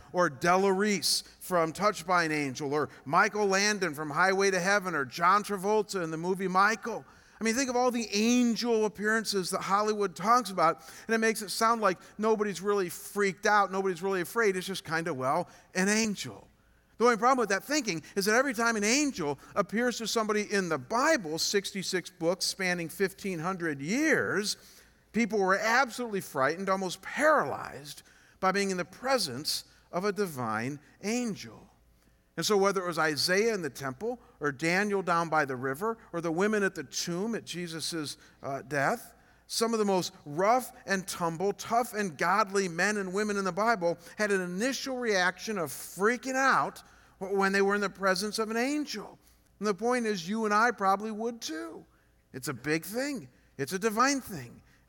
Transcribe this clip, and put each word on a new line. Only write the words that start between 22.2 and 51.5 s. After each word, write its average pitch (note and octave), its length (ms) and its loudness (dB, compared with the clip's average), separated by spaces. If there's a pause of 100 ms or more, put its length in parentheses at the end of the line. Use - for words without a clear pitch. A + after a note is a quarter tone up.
spanning F3+ 440 -2
fifteen F#3+ 500 -4
hundred E3 420 -4
years, G3 760 0 (560)
people G#3+ 260 0
were F#3+ 180 4
absolutely A3+ 640 0
frightened, D#3+ 480 0
almost F#3+ 320 -2
paralyzed D3 1040 0 (380)
by F#3+ 100 2
being G3 220 0
in F3+ 40 -4
the F3 80 -2
presence F#3 800 -2 (300)
of F3+ 140 -2
a G#3 40 0
divine C3+ 680 -4 (240)
angel. G3+ 680 -6 (640)
And E3 80 -2
so G#3 120 4
whether G3 260 2
it F3 60 -4
was E3 100 -2
Isaiah F3+ 560 2
in F#3 80 -6
the C#3+ 80 -6
temple, G3 480 -8 (220)
or C#3+ 100 -2
Daniel F#3 500 0
down E3+ 280 0
by D#3 160 2
the C3+ 100 -4
river, C#3+ 440 -4 (140)
or E3+ 80 -6
the E3 120 -2
women G3+ 320 2
at F#3 100 0
the D#3+ 80 -8
tomb F#3 540 -4
at C3 80 -10
Jesus' D#3+ 720 -6 (260)
uh, C3+ 240 -6
death, D3 460 -2 (380)
some A3+ 220 0
of A3+ 60 2
the G#3+ 60 2
most F#3 280 2 (140)
rough G3+ 460 2 (120)
and F#3+ 220 -2
tumble, F3 480 -2
tough A#3 400 -2
and G3 240 -4
godly G3 500 2
men F#3+ 300 0
and F#3+ 120 -4
women G3+ 280 -2
in G3 60 0
the F#3 80 0
Bible F3+ 440 2 (220)
had G#3+ 120 0
an F#3+ 120 2
initial A#3+ 560 -4
reaction G3+ 580 0
of D#3 140 -2
freaking A#3+ 640 -2
out G#3+ 480 2 (360)
w-, G3 200 -2
when G3 140 4
they G3 100 4
were G3+ 120 4
in G#3 60 0
the G3 80 0
presence F#3+ 500 0
of A3 120 -2
an A3+ 80 -2
angel. C4+ 600 -4 (400)
And G3+ 80 -4
the G#3 60 4
point A#3 320 0
is, F#3+ 240 -2
you A3 160 -2
and G#3 80 0
I A3 180 4
probably G3 400 0
would A3+ 300 -6
too. D#4+ 420 -10 (520)